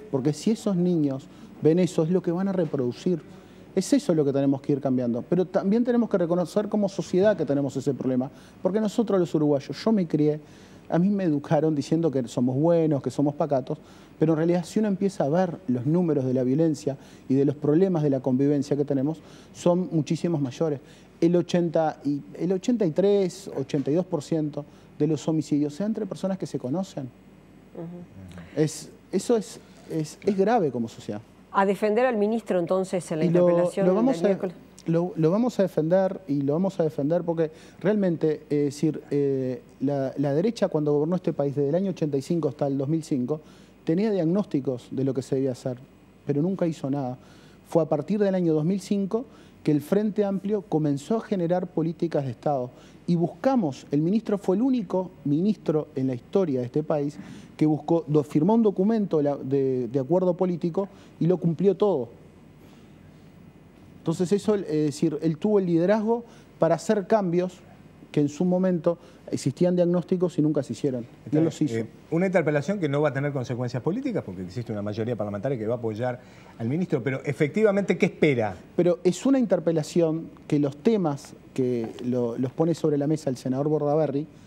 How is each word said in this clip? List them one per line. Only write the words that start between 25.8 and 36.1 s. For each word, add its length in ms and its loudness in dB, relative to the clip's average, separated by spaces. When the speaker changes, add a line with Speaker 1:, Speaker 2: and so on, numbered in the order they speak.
Speaker 1:
dan 80 -2
entre 160 -4
personas 320 -6
que 80 -6
se 140 -8
conocen. 460 -6
Speaker 2:
Ujú. 880 -8
Speaker 1:
Es, 260 -4
eso 260 0
es, 220 -8
es, 340 -6
es 140 0
grave 320 2
como 160 -4
sociedad. 340 -12
Speaker 2:
A 100 4
defender 380 2
al 120 2
ministro, 420 0
entonces, 540 -2
en 80 -2
la 60 2
Speaker 1:
Y 40 2
lo, 120 4
Speaker 2:
interpelación 440 4
Speaker 1:
lo 80 6
vamos 220 2
Speaker 2:
del 80 -2
Speaker 1:
a, 60 4
Speaker 2:
miércoles. 260 -4
Speaker 1:
lo, 280 0
lo 160 2
vamos 300 0
a 20 4
defender 640 0